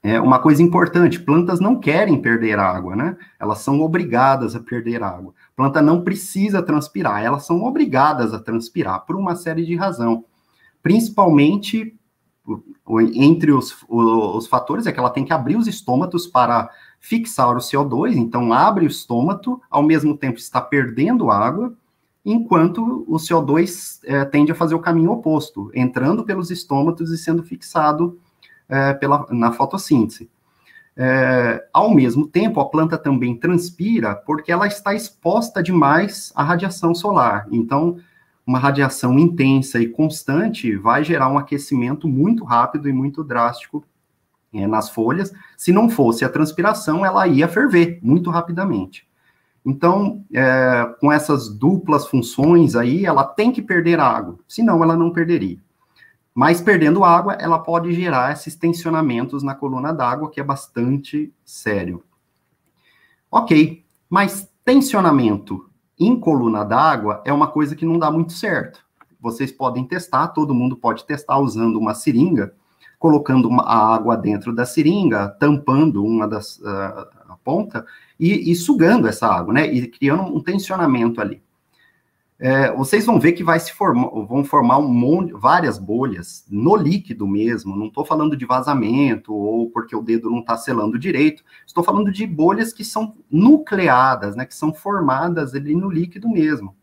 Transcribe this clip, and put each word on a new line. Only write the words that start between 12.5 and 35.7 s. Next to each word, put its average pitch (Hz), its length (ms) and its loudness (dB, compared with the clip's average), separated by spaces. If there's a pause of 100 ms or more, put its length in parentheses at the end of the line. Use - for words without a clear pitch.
o, 113 160 2
entre 147 500 4
os, 131 240 0 (120)
o, 113 500 2
os 113 100 -6
fatores 175 400 -2
é 147 40 -2
que 131 80 -6
ela 123 100 0
tem 139 160 -4
que 165 80 -2
abrir 147 240 0
os 226 100 0
estômatos 170 580 -2
para 120 440 0 (300)
fixar 143 560 -2
o 123 60 -4
C - 140 -8
O 143 80 2
dois, 151 320 -2
então 117 380 0
abre 175 320 4
o - 20 2
estômato, 196 840 -4
ao 143 140 0
mesmo 151 320 2
tempo 131 220 -6
está - 240 -6
perdendo 139 680 0
água, 143 440 0 (500)
enquanto 226 840 0
o 160 100 -2
C 165 160 -4
O 165 80 2
dois, 156 640 -2
é, 139 180 -2
tende 147 280 2
a 165 40 -2
fazer 165 200 0
o 165 40 -2
caminho 170 320 2
oposto, 151 640 -4
entrando 131 500 -2
pelos 185 280 -6
estômatos 165 600 -2
e 165 60 -6
sendo 165 240 -2
fixado, 165 760 -2 (500)
é, 139 240 0
pela, 143 360 -2
na 117 240 0
fotossíntese. 135 760 -2 (640)
É, 127 760 0
ao 208 220 4
mesmo 135 340 4
tempo, 185 320 0
a 135 80 0
planta 160 300 0
também 120 360 -2
transpira 175 800 -2
porque 170 380 -6
ela 190 160 0
está 202 260 -4
exposta 202 720 -4
demais 170 720 0